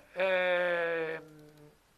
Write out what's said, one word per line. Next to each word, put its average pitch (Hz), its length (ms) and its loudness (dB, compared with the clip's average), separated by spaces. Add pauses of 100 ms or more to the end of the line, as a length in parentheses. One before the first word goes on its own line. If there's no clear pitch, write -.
(120)
ehm, 170 1300 0 (560)